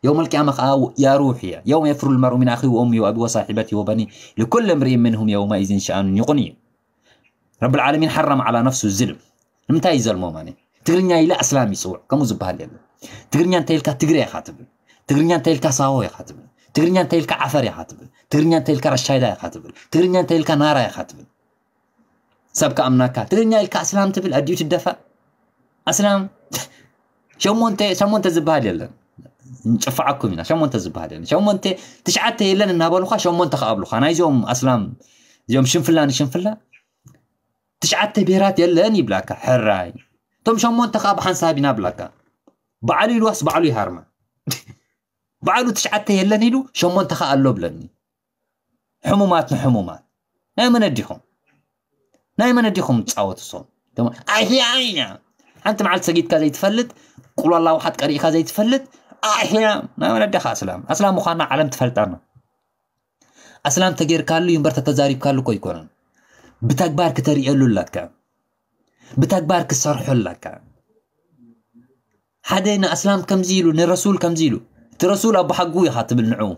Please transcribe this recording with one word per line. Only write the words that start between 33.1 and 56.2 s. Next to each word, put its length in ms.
ሸሞንተ 380
ከኣብሉኻ። 440
ናይዞም 460
ኣስላም፣ 380
እዞም 180
ሽንፍላ 380
ንሽንፍላ፣ 420
"ትሽዓተ 380
ብሄራት 400
የለን" 360
ይብላካ። 340
ሕራይ። 500
እቶም 220
ሸሞንተ 380
ከዓ 180
ብሓንሳብ 420
ኢና 160
ብላካ። 280
በዓሉ 280
ኢልዋስ 300
በዓሉ 240
ይሃርማ። 320
<laughs> 300
በዓሉ 280
ትሽዓተ 400
የለን 320
ኢሉ፣ 120
ሸሞንተ 400
ከዓ 160
ኣሎ 220
ብለኒ። 300
ሕሙማት 460
ንሕሙማት። 520
ናይ 120
መን 140
ኣዲኹም? 360
ናይ 140
መን 140
ኣዲኹም 360
ትፃወቱ 400
ሶም? 220
ደሞ 100
ኣህያ 400
ኣህያ። 300
ሓንቲ 160
መዓልቲ 240
ሰጊድካ 340